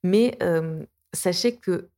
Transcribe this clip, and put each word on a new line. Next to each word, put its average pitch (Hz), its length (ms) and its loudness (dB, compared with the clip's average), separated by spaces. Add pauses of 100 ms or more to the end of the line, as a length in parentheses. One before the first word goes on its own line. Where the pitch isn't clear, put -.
Mais, 208 400 4
euh, 160 420 -2 (280)
sachez 214 440 -2
que 175 420 -4